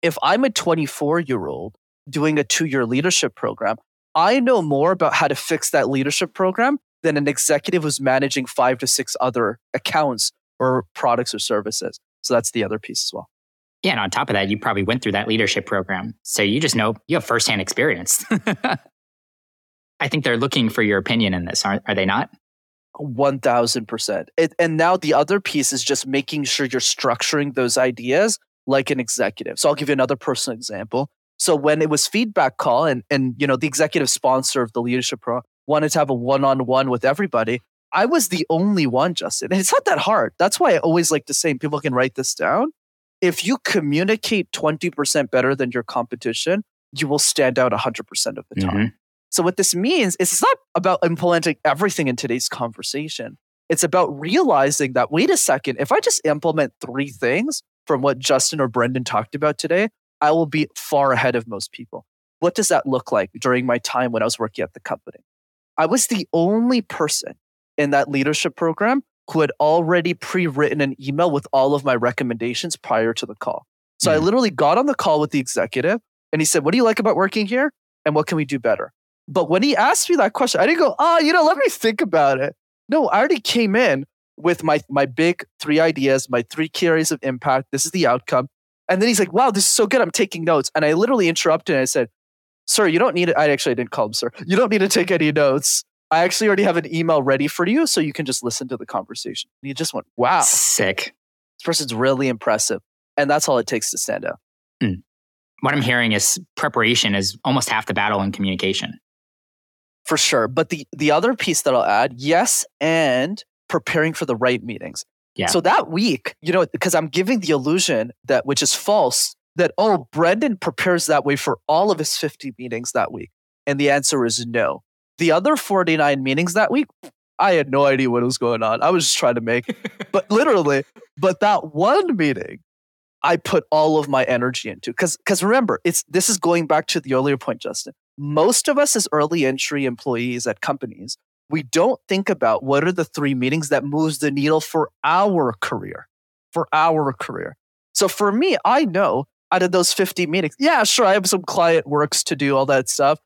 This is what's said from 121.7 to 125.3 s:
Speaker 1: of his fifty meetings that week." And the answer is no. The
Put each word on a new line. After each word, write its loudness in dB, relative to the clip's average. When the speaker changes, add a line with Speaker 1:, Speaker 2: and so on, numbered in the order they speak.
Speaker 1:
of 0
his -4
fifty -6
meetings -8
that 0
week." -14
And -2
the 4
answer 2
is -2
no. -2
The 2